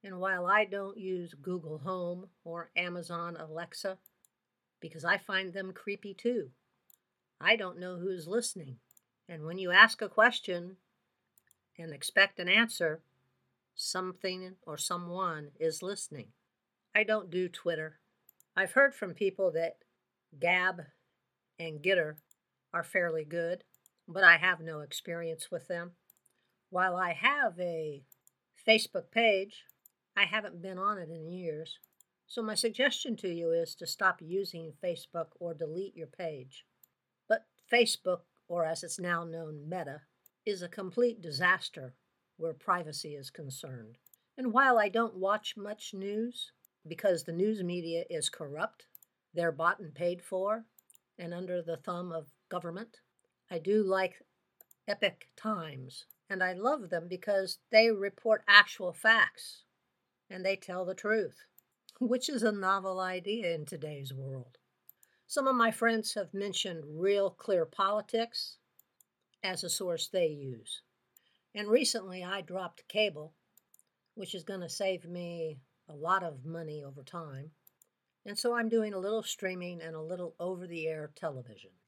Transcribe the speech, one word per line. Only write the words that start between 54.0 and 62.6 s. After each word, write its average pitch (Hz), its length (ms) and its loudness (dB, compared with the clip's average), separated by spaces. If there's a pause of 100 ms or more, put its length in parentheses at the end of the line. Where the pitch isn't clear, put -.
Epoch 202 480 -2
Times, 151 720 -8 (240)
and 190 140 0
I 185 100 0
love 220 360 -2
them 170 180 -4
because 190 520 -2 (120)
they 226 180 10
report 208 580 0
actual 202 460 8
facts, - 720 2 (640)
and 185 140 -10
they 190 120 2
tell 185 280 -8
the 185 120 -4
truth, 214 500 -2 (540)
which 247 280 0
is 254 160 -2
a 220 80 4
novel 190 480 0